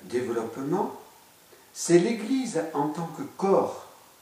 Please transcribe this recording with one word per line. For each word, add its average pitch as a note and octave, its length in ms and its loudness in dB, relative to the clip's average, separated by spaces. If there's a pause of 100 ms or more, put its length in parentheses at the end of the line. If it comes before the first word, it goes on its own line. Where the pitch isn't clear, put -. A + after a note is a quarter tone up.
développement, A#2+ 960 -2 (720)
c'est - 240 6
l'Église A3+ 640 0 (120)
en D3 160 0
tant E3 180 -4
que - 160 -10
corps - 640 0 (340)